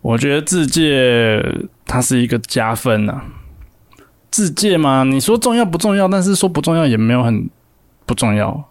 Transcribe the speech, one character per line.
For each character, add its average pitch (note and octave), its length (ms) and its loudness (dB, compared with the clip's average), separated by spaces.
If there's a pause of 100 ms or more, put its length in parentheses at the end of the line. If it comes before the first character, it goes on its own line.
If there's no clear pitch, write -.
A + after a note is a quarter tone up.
我 A#2 160 -2
觉 C#3+ 160 0
得 D3+ 80 -2
自 E3 240 -2
介 B2 760 2 (440)
它 B2+ 160 -2
是 B2+ 180 0
一 A#2+ 60 0
个 A#2 140 -2
加 A2+ 340 -2
分 G#2+ 340 0
啊。 - 160 -8 (1040)
自 G3 200 -2
介 G3 260 0
嘛， C3+ 260 2
你 C3 160 2
说 G#3+ 200 2
重 A3+ 180 0
要 A#3+ 80 2
不 E3+ 140 -4
重 G3 180 2
要？ G3 100 2
但 F#3+ 160 2
是 G3 120 2
说 F#3+ 120 0
不 E3+ 140 -2
重 E3 160 0
要 E3 100 2
也 B2 80 2
没 A2 200 2
有 B2 80 2
很 A#2 260 0 (560)
不 - 100 -4
重 G#2+ 200 0
要， G#2 360 -2